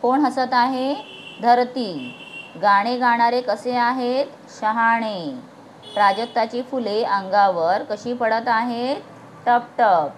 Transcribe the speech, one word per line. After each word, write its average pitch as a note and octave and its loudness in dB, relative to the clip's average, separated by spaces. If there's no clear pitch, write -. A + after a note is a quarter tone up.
कोण B3+ 2
हसत B3+ 0
आहे? B3+ 0
धरती. A#3+ 0
गाणे G#3 2
गाणारे A#3+ 2
कसे A#3+ -4
आहेत? B3 0
शहाणे. A3 0
प्राजक्ताची A3+ 0
फुले A#3 -4
अंगावर F#3+ 2
कशी A#3+ -6
पडत A#3 -2
आहेत? A#3+ -2
टप A#3+ 4
टप. F3+ 4